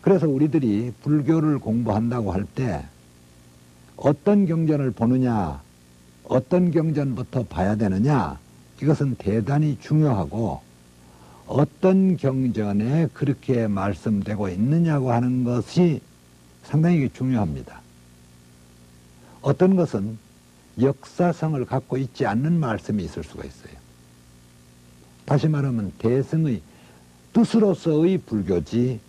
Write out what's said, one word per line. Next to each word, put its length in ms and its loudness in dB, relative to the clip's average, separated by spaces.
그래서 260 4
우리들이 640 0
불교를 560 2
공부한다고 720 -2
할 120 -2
때 400 -6
어떤 500 2
경전을 440 0
보느냐, 720 0
어떤 460 0
경전부터 760 -2
봐야 320 -2
되느냐, 640 0
이것은 340 0
대단히 640 0
중요하고 800 0
어떤 680 2
경전에 960 0
그렇게 540 -2
말씀되고 840 -2
있느냐고 640 0
하는 320 0
것이 560 0
상당히 480 2
중요합니다. 680 -4
어떤 360 2
것은 420 -2
역사성을 840 -2
갖고 320 -4
있지 300 -4
않는 320 0
말씀이 460 -2
있을 200 -10
수가 200 -14
있어요. 280 -18
다시 240 2
말하면 500 -2
대승의 600 -2
뜻으로서의 840 2
불교지 920 -2